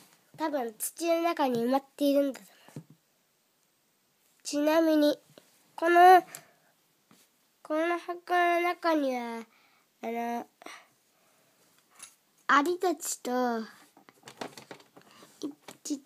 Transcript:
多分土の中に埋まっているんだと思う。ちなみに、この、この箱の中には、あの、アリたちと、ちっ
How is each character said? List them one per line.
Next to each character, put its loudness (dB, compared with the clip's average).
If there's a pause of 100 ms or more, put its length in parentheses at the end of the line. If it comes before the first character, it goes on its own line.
(360)
多 -6
分 -6
土 -8
の 0
中 0
に -2
埋 -2
ま 2
っ -4 (100)
て -4
い 4
る 2
ん -4
だ -20
と -20 (300)
思 -16
う。 -20 (1600)
ち -8
な 2
み 2
に、 2 (600)
こ -2
の、 10 (1400)
こ -6
の -2
箱 -8
の 2
中 -2
に -2
は、 -10 (560)
あ -10
の、 -6 (2000)
ア 4
リ -2
た -2
ち -10
と、 -4 (2250)
ち -10
っ -8